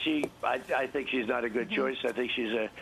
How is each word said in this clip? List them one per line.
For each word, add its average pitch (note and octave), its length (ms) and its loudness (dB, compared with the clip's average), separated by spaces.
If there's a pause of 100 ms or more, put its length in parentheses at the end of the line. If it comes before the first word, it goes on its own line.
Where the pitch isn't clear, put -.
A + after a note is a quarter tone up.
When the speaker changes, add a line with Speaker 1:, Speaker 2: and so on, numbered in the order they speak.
Speaker 1:
she, D3+ 220 2 (180)
I, B2+ 160 2 (160)
I C3+ 100 2
think C3+ 240 -2
she's B2+ 180 0
not B2 160 0
a A#2 60 0
good A2+ 200 0
Speaker 2:
Mm-hmm. G#2 60 -2
Speaker 1:
choice. C3 300 0
I A#2+ 60 2
think A#2 200 0
she's A2+ 200 0
a, A2 180 0 (120)